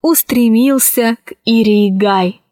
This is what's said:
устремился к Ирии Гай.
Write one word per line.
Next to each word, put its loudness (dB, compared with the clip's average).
устремился 0
к -20
Ирии 2
Гай. -2